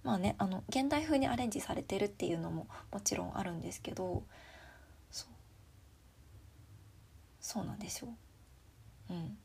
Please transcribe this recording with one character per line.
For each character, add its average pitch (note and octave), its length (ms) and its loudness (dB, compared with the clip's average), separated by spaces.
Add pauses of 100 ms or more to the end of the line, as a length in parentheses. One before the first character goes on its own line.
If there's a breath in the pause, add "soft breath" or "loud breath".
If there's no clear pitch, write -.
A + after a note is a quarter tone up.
ま B3 100 2
あ G3+ 40 6
ね、 F#3 200 4
あ G3+ 100 4
の、 F#3 220 -2
現 C4+ 200 4
代 D4 140 4
風 D#4 160 6
に C4+ 80 6
ア A#3+ 80 4
レ B3 100 2
ン A#3 60 2
ジ G3+ 80 0
さ - 160 -2
れ F3+ 80 -2
て G3 160 0
る G3+ 60 6
っ G3+ 40 0
て - 160 -2
い E3+ 80 4
う E3+ 60 2
の E3 100 -2
も E3 180 -2 (240 loud breath)
も G3+ 100 -4
ち G3+ 140 2
ろ F3+ 100 0
ん - 120 -2
あ G3 60 2
る F#3 80 0
ん E3+ 80 -4
で E3+ 120 -4
す - 100 -10
け F#3 120 -6
ど、 F#3 300 0 (880 loud breath)
そ - 160 -10
う。 - 20 -20 (2000)
そ - 200 -2
う F3+ 40 -2
な - 80 -4
ん - 60 -8
で G#3 100 -8
す - 100 -4
よ。 A#3 160 -8 (920)
う F#3 40 -4
ん。 E3+ 320 -4